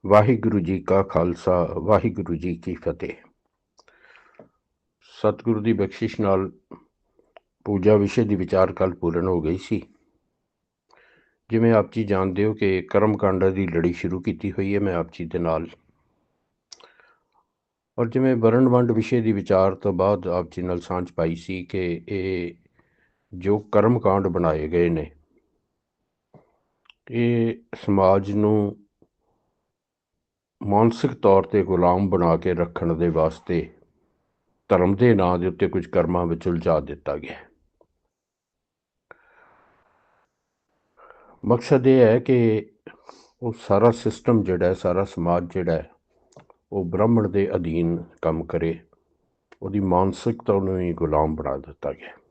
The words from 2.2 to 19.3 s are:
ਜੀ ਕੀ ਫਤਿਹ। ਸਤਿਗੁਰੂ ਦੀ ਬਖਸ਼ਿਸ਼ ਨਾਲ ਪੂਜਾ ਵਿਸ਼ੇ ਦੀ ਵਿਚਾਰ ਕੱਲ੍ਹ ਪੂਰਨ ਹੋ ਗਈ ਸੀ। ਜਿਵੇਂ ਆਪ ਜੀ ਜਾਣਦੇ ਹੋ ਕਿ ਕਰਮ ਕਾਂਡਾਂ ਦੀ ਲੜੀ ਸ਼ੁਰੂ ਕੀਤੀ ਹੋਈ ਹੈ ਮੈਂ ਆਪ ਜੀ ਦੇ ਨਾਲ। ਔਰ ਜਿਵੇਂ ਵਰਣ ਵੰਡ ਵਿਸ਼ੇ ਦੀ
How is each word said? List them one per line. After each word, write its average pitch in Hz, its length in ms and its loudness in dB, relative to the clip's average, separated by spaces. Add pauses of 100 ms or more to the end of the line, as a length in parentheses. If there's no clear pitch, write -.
ਜੀ 85 220 -6
ਕੀ 90 180 -10
ਫਤਿਹ। - 380 -8 (1900)
ਸਤਿਗੁਰੂ 107 580 -2
ਦੀ 113 120 0
ਬਖਸ਼ਿਸ਼ 101 480 -4
ਨਾਲ 95 320 0 (1120)
ਪੂਜਾ 104 320 4
ਵਿਸ਼ੇ 101 280 2
ਦੀ 101 100 0
ਵਿਚਾਰ 92 380 0
ਕੱਲ੍ਹ 92 220 -2
ਪੂਰਨ 85 320 -2
ਹੋ 90 140 0
ਗਈ 82 180 -4
ਸੀ। 101 240 -6 (1700)
ਜਿਵੇਂ 113 220 4
ਆਪ 107 200 2
ਜੀ 113 120 -4
ਜਾਣਦੇ 95 400 -2
ਹੋ 107 100 -2
ਕਿ 95 280 0
ਕਰਮ 104 340 0
ਕਾਂਡਾਂ 95 340 2
ਦੀ 95 160 -2
ਲੜੀ 85 260 -2
ਸ਼ੁਰੂ 92 280 -6
ਕੀਤੀ 95 320 -6
ਹੋਈ 98 220 -4
ਹੈ 101 60 0
ਮੈਂ 95 140 -2
ਆਪ 85 180 -2
ਜੀ 87 120 -12
ਦੇ 85 140 -8
ਨਾਲ। 82 280 -2 (2250)
ਔਰ 120 100 -2
ਜਿਵੇਂ 131 280 0
ਵਰਣ 117 320 4
ਵੰਡ 123 240 2
ਵਿਸ਼ੇ 113 280 0
ਦੀ 110 120 0